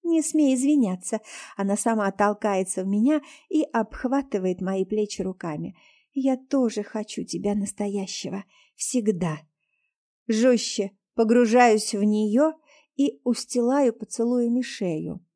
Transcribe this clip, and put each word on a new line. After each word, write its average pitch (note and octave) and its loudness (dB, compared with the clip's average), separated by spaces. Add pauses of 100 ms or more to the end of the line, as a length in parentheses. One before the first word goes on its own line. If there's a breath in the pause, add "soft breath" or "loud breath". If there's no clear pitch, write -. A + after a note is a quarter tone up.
«Не E4 2
смей D4 2
извиняться!» A#3+ 0 (380 loud breath)
Она G3 0
сама G#3+ 0
толкается G3 -2
в F#3+ -4
меня B3 2 (280 loud breath)
и D#4 0
обхватывает A3 -2
мои F#3+ -2
плечи G#3 -4
руками. F3 -8 (380 soft breath)
«Я C4 0
тоже B3 -2
хочу G#3+ -8
тебя G3 -4
настоящего. G3 -6 (320 soft breath)
Всегда!» F3+ -2 (880)
Жёстче A3 2 (240)
погружаюсь A#3 4
в G3 0
неё G#3+ 2 (420 soft breath)
и - 0
устилаю B3 0
поцелуями A#3+ -2
шею. E3+ -6 (100)